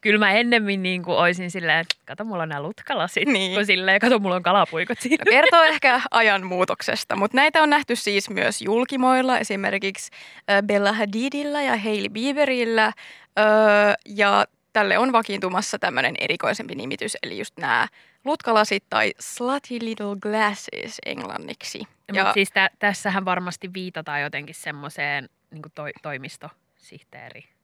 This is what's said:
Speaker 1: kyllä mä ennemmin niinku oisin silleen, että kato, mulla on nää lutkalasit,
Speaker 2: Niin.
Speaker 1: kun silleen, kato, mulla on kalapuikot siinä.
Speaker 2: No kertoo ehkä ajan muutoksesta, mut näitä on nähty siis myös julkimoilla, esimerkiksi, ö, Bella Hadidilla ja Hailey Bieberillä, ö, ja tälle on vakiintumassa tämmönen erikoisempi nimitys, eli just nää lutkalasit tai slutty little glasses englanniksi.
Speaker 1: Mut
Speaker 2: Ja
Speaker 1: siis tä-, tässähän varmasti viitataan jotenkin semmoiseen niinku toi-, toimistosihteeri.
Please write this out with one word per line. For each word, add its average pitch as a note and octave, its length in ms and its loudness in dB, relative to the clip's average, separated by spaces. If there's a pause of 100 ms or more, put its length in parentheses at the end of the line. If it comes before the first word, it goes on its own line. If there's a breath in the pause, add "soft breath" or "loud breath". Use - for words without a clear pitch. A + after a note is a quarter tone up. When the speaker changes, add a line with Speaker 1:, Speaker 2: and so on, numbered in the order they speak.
Speaker 1:
kyllä G#3+ 180 4
mä G#3 140 4
ennemmin G#3+ 500 2
niinku F3+ 300 -4
oisin F3 380 2
silleen, E3 280 0
että E3 160 -4 (100)
kato, - 200 -12
mulla G3 180 -6
on D#3+ 60 -6
nää C#3+ 140 -8
lutkalasit, F#3+ 640 -4
Speaker 2:
Niin. F#3+ 260 0
Speaker 1:
kun G#3 120 0
silleen, F#3+ 340 2
kato, A#3+ 180 4
mulla F#3+ 180 0
on F3+ 60 -4
kalapuikot F3+ 580 0
siinä. C4 240 0
Speaker 2:
No - 60 4
kertoo E4 320 8
ehkä C#4+ 380 4 (100)
ajan G3+ 360 4
muutoksesta, - 680 -2
mut G3+ 160 0
näitä D4+ 300 4
on D4+ 80 4
nähty C#4+ 260 2
siis G3+ 340 -2
myös G3+ 320 -2
julkimoilla, B3+ 760 2
esimerkiksi, G3 720 -4 (400 loud breath)
ö, G3+ 120 4
Bella G3+ 300 2
Hadidilla C4+ 720 -2
ja B3+ 160 0
Hailey G#3 300 -4
Bieberillä, A#3+ 800 0
ö, A3 60 -2 (1120 loud breath)
ja G3+ 380 4 (280)
tälle G3 260 2
on B3+ 140 2
vakiintumassa G3 680 -2
tämmönen C3+ 400 0
erikoisempi - 560 -4
nimitys, A2 480 -8
eli - 160 -10
just - 200 -12
nää A#2 300 0 (360 soft breath)
lutkalasit A3 680 0
tai A2 300 0
slutty B3+ 600 -8
little G#3+ 400 -8
glasses G#3+ 840 -4
englanniksi. - 720 -12
Speaker 1:
Mut - 380 -12
Speaker 2:
Ja F#3+ 160 2
Speaker 1:
siis G3 180 0
tä-, F#3+ 280 0
tässähän G3 460 -2
varmasti F3+ 500 -6
viitataan E3 480 -8
jotenkin D3 320 -10
semmoiseen C#3+ 720 -8 (220)
niinku D#3 240 -18
toi-, D3+ 180 -12 (100)
toimistosihteeri. - 1400 -18 (200)